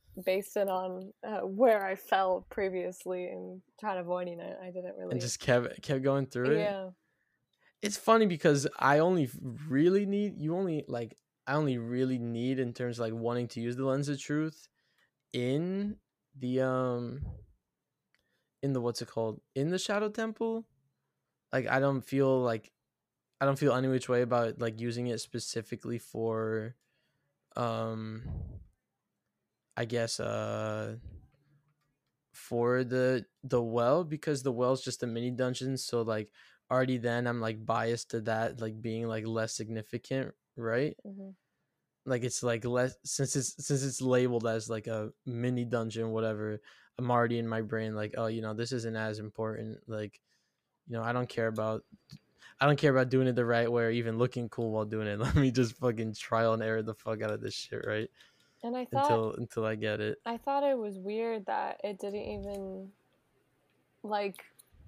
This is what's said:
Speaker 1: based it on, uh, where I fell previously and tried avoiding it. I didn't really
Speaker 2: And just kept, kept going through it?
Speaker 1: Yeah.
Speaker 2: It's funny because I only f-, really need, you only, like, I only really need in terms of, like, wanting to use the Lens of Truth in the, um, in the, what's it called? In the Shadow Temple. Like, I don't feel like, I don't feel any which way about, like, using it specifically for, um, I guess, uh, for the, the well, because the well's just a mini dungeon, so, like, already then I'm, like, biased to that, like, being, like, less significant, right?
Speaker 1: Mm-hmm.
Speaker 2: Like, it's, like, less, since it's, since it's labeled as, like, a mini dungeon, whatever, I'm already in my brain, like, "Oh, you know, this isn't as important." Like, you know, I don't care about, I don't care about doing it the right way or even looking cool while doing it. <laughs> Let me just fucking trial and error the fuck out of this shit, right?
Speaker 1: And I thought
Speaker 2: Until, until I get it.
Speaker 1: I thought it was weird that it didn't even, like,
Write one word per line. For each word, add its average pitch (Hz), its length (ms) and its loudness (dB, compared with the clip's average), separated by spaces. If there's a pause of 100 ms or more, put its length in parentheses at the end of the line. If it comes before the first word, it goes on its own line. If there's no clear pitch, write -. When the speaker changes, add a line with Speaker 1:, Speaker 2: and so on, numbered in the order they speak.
(260)
Speaker 1:
based 190 320 0
it 202 100 2
on, 185 460 -4 (100)
uh, 208 180 -4
where 202 440 4
I 190 100 -2
fell 185 540 2
previously 185 800 -4
and 185 340 -10 (180)
tried 202 200 -4
avoiding 175 400 -4
it. - 220 -10
I 185 100 -12
didn't 180 260 -8
really 180 140 -8
Speaker 2:
And 120 100 -2
just 120 180 -4
kept, 123 440 2
kept 135 180 -2
going 139 240 2
through 131 280 0
it? 160 80 4
Speaker 1:
Yeah. 196 280 -2 (920)
Speaker 2:
It's 208 140 -2
funny 226 280 6
because 151 400 6 (140)
I 139 200 8
only 170 260 4
f-, 113 120 -6 (320)
really 180 380 6
need, 202 320 -2
you 156 160 -2
only, 170 320 -2
like, 120 280 -6 (300)
I 131 80 -2
only 143 240 2
really 127 400 0
need 120 400 -2
in 123 160 0
terms 120 240 -4
of, 120 60 -2
like, 113 100 -2
wanting 117 360 0
to 117 120 -8
use 120 140 -2
the 135 100 -2
Lens 139 240 0
of 139 100 -2
Truth 156 480 -4 (680)
in 175 640 -2 (400)
the, 127 240 0
um, 127 600 0 (1400)
in 139 120 0
the, 127 80 2
what's 117 200 0
it 120 80 -8
called? 113 320 -2 (140)
In 139 140 2
the 180 80 2
Shadow 208 320 0
Temple. 226 560 -2 (840)
Like, 127 160 0
I 131 120 2
don't 135 220 2
feel 135 400 4
like, 117 300 0 (720)
I 139 40 4
don't 139 140 4
feel 143 140 6
any 131 160 4
which 127 180 2
way 123 140 4
about, 120 400 2
like, 113 180 -2
using 120 280 -2
it 113 120 -2
specifically 120 800 -6
for, 110 760 -2 (800)
um, 113 640 -4 (1500)
I 120 80 -2
guess, 117 380 -2
uh, 110 720 -4 (1400)
for 123 540 0
the, 127 400 2 (180)
the 123 180 2
well, 120 440 4
because 147 380 -2
the 135 100 2
well's 123 280 2
just - 220 -6
a 127 40 0
mini 117 220 -2
dungeon, 127 460 -2
so, 120 260 0
like, 110 300 -2 (400)
already 127 260 4
then 120 300 0
I'm, 120 140 0
like, 110 240 -4
biased 117 460 0
to 117 100 -2
that, 110 400 -2
like, 110 200 -6
being, 113 280 -4
like, 110 180 -4
less 113 260 -2
significant, 113 800 -6 (220)
right? 120 400 0 (100)
Speaker 1:
Mm-hmm. 196 260 -14 (760)
Speaker 2:
Like, 123 180 0
it's, 123 200 -4
like, 117 200 0
less, 123 400 0
since - 320 -2
it's, 139 320 -4
since 139 160 2
it's 135 180 -4
labeled 127 460 4
as, 113 220 -2
like, 110 180 -6
a 110 240 -4 (140)
mini 120 400 -2
dungeon, 113 460 -2
whatever, 107 500 -2 (360)
I'm 123 140 0
already 117 280 4
in 117 80 -2
my 113 140 0
brain, 110 340 -2
like, 107 220 -4
"Oh, 113 100 0
you 113 160 -2
know, 110 100 -4
this 117 180 -4
isn't 113 240 -4
as 110 220 -4
important." 110 720 -6
Like, 107 340 -8 (640)
you 120 80 -8
know, 113 60 -2
I 117 100 -2
don't 123 160 0
care 113 200 0
about, 110 360 -2 (800)
I 143 60 6
don't 147 100 6
care 147 140 6
about 131 180 6
doing 131 160 6
it 123 100 4
the 120 100 4
right 117 260 4
way 120 140 4
or 113 40 2
even 117 300 0
looking 123 280 0
cool 117 240 -2
while 107 140 0
doing 107 220 -2
it. 104 120 -2
<laughs> - 0 -
Let 127 160 2
me 139 140 6
just 120 280 4
fucking 113 360 0
trial 113 400 2
and 110 80 0
error 110 220 0
the 110 100 -6
fuck 110 300 -4
out 107 80 0
of 107 100 -4
this 107 140 -6
shit, - 320 -8
right? 110 220 -2 (520)
Speaker 1:
And 240 160 -4
I 254 80 -4
thought 277 240 2
Speaker 2:
Until, 113 240 2
until 117 320 -4
I 110 80 0
get 107 280 -2
it. 107 220 -2
Speaker 1:
I 233 140 -6
thought 277 260 0
it 269 140 4
was 208 220 -6
weird 214 480 -4
that - 360 -4
it 202 140 -4
didn't 202 280 -6
even, 196 640 -8 (1120)
like, 202 400 -2 (440)